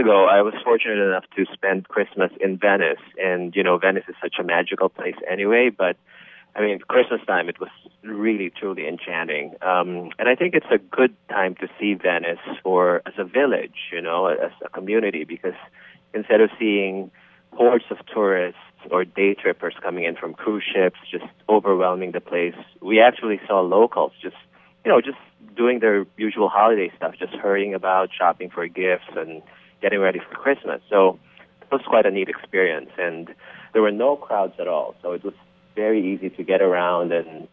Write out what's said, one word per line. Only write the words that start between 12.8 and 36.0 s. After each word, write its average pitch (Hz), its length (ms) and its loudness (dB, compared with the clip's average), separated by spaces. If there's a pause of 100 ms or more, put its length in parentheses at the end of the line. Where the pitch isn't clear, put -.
as - 120 -16
a 98 60 -4
village, 101 520 0 (160)
you 85 80 -8
know, 85 260 -2
as 85 260 -2 (120)
a - 40 -12
community, 98 560 -4
because - 300 -8 (600)
instead 107 260 4
of 107 180 6
seeing 98 520 -2 (420)
hordes 120 380 4
of 104 160 -10
tourists 95 540 -2 (280)
or 92 160 0
day 98 300 0
trippers - 480 -4
coming 87 220 -6
in 85 100 -4
from 82 180 -12
cruise 104 400 -4
ships, 92 240 2 (140)
just 87 140 -10 (240)
overwhelming 92 640 2
the 87 80 -6
place, 87 340 -4 (260)
we 107 200 4
actually 113 480 4
saw 98 120 2
locals 92 520 2 (100)
just, 87 140 -12 (480)
you 220 80 0
know, 120 80 6
just 131 180 -8 (380)
doing 120 240 0
their 101 260 2 (100)
usual 107 320 -2
holiday 104 480 2
stuff, 82 220 -6
just 92 160 -10
hurrying 101 400 -2
about, 92 420 0
shopping 90 320 -2
for 87 180 -8
gifts 90 380 -2 (100)
and 80 280 -10 (400)
getting 101 160 0
ready 92 200 0
for - 180 -16
Christmas. 107 520 -2
So 95 300 4 (420)
it - 100 -12
was 135 160 -2
quite 110 200 4
a 98 40 2
neat 95 200 -2
experience, 85 680 -2
and 85 320 -6 (460)
there 110 80 4
were 107 80 4
no 123 260 0
crowds 101 420 -4
at 87 100 -6
all. 71 340 -4
So 87 100 -6
it 87 100 -8
was 101 120 -8 (400)
very 107 400 0